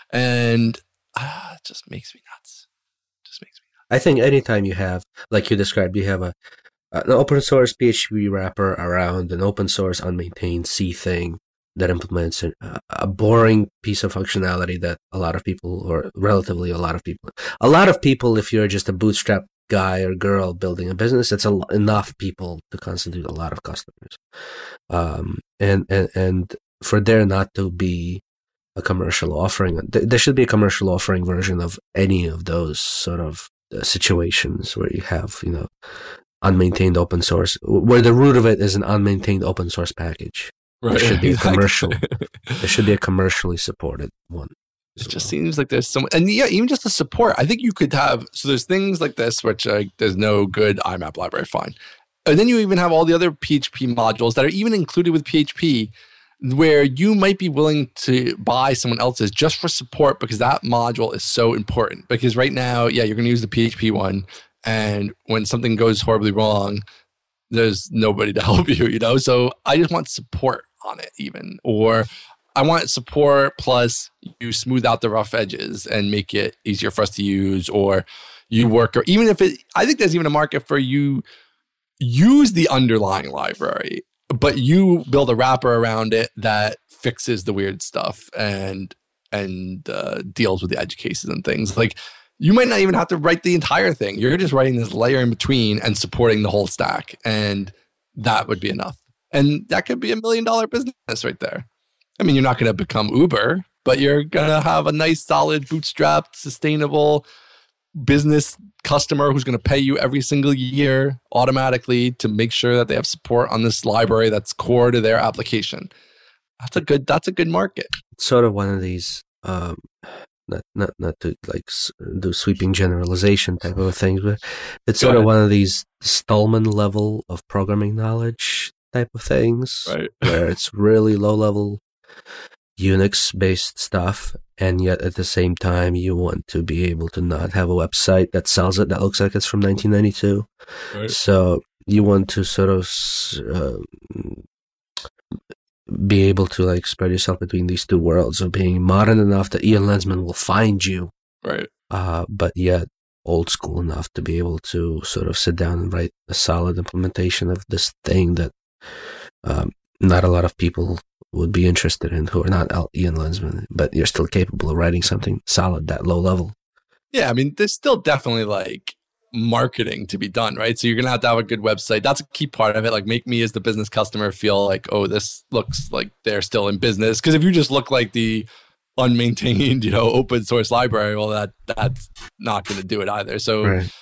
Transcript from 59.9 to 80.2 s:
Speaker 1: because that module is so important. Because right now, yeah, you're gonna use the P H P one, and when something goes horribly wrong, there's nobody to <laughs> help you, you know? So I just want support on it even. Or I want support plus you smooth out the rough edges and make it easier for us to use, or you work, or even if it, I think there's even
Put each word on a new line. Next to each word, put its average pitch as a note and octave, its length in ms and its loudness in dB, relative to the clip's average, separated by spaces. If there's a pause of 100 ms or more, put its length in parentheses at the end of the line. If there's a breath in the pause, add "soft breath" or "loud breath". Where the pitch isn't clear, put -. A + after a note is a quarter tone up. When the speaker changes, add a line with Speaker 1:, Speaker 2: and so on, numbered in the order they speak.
Speaker 1:
because G#2+ 160 -6
that B2 260 0
module A#2+ 500 0
is - 100 -8
so A#2 300 2
important. A2 540 -4
Because A#2+ 300 0
right C3+ 160 2
now, A#2+ 340 0
yeah, A#2 160 0
you're G#2+ 120 -2
gonna A#2 140 0
use A#2 120 2
the A2 60 -4
P A#2 180 2
H A2+ 120 -4
P A2+ 140 0
one, G2 340 -2 (380 loud breath)
and G#2+ 480 -2 (140)
when A2 200 -2
something A#2 300 -2
goes A2 260 2
horribly G#2+ 300 2
wrong, G#2 520 0 (640 soft breath)
there's A2+ 420 0
nobody G#2+ 420 2
to - 80 -2
<laughs> F2 80 0
help G2+ 200 4
you, A#2+ 180 2
you A2 120 -2
know? A#2 180 2
So B2+ 340 2 (140)
I C#3+ 120 2
just E3 140 2
want E3 160 -4
support - 580 -4 (200)
on - 140 -10
it - 180 -16
even. - 460 -12
Or A2 420 2 (500 loud breath)
I C3 60 2
want D#3 280 2
support C#3 680 2
plus B2 540 0 (280)
you A#2 120 -8
smooth B2+ 340 -2
out A2+ 160 0
the A#2 80 0
rough G#2+ 240 -2
edges G#2 540 -4
and G#2 240 0
make G#2 220 -2
it G2+ 300 -2
easier G#2+ 280 -4
for - 100 -2
us G2+ 100 0
to G2+ 120 -6
use, G2 460 0
or G2 360 2 (440 loud breath)
you A#2 180 4
work, A2+ 280 4
or A#2+ 120 4
even G#3+ 200 4
if G#3 140 2
it, D3+ 180 2 (160)
I F3+ 100 2
think C4+ 140 0
there's F3 160 2
even E3 120 0